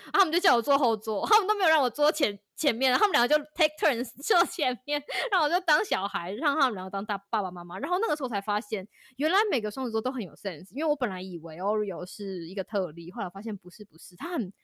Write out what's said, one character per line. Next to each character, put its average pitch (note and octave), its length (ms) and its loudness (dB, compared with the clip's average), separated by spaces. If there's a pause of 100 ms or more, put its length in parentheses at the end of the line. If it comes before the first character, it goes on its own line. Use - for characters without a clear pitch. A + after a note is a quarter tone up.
(140)
他 F#4 120 4
们 D#4 60 -4
就 E4+ 80 2
叫 D#4 160 4
我 A#3 60 4
坐 C#4 160 4
后 A#3+ 180 4
座， G#3+ 320 -2
他 - 120 8
们 F#4 80 0
都 G#4 80 2
没 G4+ 80 0
有 E4 80 4
让 D#4 100 4
我 B3+ 80 2
坐 D4 220 2
前， A3 260 -2 (180)
前 B3 200 0
面， B3+ 240 2
他 G4+ 80 4
们 F#4 60 0
两 B3 140 4
个 - 0 -
就 D4 160 4 (120)
take D#4+ 240 2
turns C4 320 0 (100)
坐 E4+ 240 4
前 B3+ 400 -2
面， D4 180 -2 (280)
让 F#4 100 2
我 D4 80 2
就 E4+ 120 4
当 E4 220 4
小 G3+ 240 -2
孩， F3+ 260 -4
让 C#4 220 0
他 D4 120 2
们 A3+ 80 -2
两 F#3+ 100 -6
个 F#3+ 60 -8
当 G3 120 -4
大， G#3 140 -4 (140)
爸 G#3+ 100 0
爸 F#3+ 80 -2
妈 F3+ 140 -10
妈。 F3 160 -8
然 C#4 100 -4
后 F4+ 80 2
那 G#4 100 0
个 D#4 80 2
时 D4+ 60 -6
候 B3+ 80 -4
才 A3 100 -2
发 G#3 220 -2
现， G3 260 -6 (280)
原 D4+ 160 0
来 F#4+ 80 4 (100)
每 C#4+ 100 2
个 G#3 120 -2
双 C4 160 -4
子 A3+ 40 -4
座 A3 80 0
都 A#3+ 120 -2
很 B3+ 100 -4
有 E3+ 140 -8
sense， F3 400 -8
因 D4 80 -2
为 - 20 2
我 D4+ 100 4
本 C4 140 -2
来 F#3 100 -6
以 F#3 200 -8
为 D#3 180 -12
Oreo G3 480 0
是 F#3+ 420 -6
一 F3+ 60 -10
个 G3 100 -4
特 F#3 280 -2
例， E3 200 -10
后 G#3+ 120 -6
来 F3+ 60 -4
发 G3 120 -12
现 G#3 160 -4
不 F3 140 -14
是， - 120 -14
不 - 140 -20
是， - 180 -20
他 E4 180 -6
很 G#3 200 -2 (100)